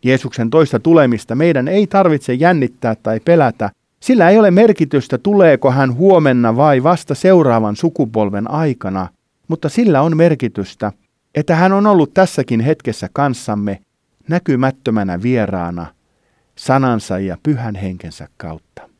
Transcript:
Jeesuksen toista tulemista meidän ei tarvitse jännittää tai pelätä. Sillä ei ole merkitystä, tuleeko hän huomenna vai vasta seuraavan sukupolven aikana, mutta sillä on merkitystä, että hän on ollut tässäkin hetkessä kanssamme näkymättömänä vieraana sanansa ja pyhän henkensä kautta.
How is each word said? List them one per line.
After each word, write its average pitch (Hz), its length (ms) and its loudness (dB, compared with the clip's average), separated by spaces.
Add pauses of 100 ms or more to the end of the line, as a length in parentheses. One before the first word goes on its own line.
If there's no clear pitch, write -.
Jeesuksen 123 460 -2
toista 143 300 2
tulemista 131 540 2
meidän 139 340 0
ei 196 180 0
tarvitse 165 480 0
jännittää 131 600 0
tai 110 260 -4
pelätä. 131 500 0 (300)
Sillä 196 300 2
ei 208 80 6
ole 208 120 4
merkitystä, 170 680 2
tuleeko 170 520 2
hän 131 240 0
huomenna 135 640 2
vai 139 260 2
vasta 160 320 0
seuraavan 120 640 2
sukupolven 110 720 -2
aikana, 123 580 -4 (400)
mutta 160 200 -6
sillä 175 340 2
on 160 140 0
merkitystä, 123 760 -2 (420)
että 151 220 -2
hän 185 160 2
on 202 140 2
ollut 180 280 2
tässäkin 139 460 0
hetkessä 131 520 -4
kanssamme 104 680 -4 (480)
näkymättömänä 123 920 -2
vieraana 95 640 -4 (680)
sanansa 123 640 -2
ja 92 240 -6
pyhän 117 320 -4
henkensä 90 640 -12
kautta. - 520 -18 (120)